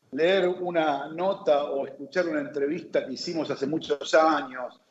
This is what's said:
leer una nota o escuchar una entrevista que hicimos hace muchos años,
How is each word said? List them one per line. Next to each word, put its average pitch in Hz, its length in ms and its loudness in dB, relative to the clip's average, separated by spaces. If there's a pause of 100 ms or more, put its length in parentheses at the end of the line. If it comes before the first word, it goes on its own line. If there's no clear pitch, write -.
(120)
leer 180 360 2
una 165 600 0
nota 160 560 2
o 139 220 -2
escuchar 165 420 -2
una 151 120 -2
entrevista 143 680 -2
que 131 80 -8
hicimos 151 360 -4
hace 135 160 -2
muchos 147 480 -2
años, 139 680 2 (100)